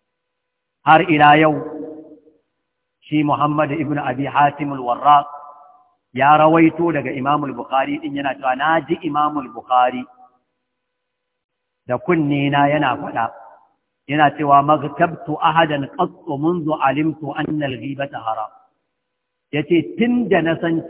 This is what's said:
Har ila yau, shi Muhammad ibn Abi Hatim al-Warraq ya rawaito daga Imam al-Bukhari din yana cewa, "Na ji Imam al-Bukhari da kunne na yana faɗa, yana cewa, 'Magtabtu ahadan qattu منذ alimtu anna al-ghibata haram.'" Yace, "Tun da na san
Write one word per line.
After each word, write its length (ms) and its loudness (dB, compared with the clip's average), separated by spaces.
Har 160 6
ila 340 6
yau, 160 4
shi 160 0
Muhammad 500 0
ibn 260 -4
Abi 260 -6
Hatim 480 0
al-Warraq 540 2
ya 240 4
rawaito 540 4
daga 200 -4
Imam 320 -2
al-Bukhari 560 -4
din 160 -10
yana 180 -4
cewa, 220 -4
"Na 240 0
ji 220 -6
Imam 360 -2
al-Bukhari 640 -2
da 100 -2
kunne 520 0
na 160 4
yana 300 0
faɗa, 300 -6
yana 220 2
cewa, 320 4
'Magtabtu 760 -2
ahadan 480 0
qattu 400 -6
منذ 280 -2
alimtu 540 -2
anna 320 -6
al-ghibata 520 -10
haram.'" 320 -8
Yace, 460 0
"Tun 300 0
da 120 4
na 200 0
san 300 -2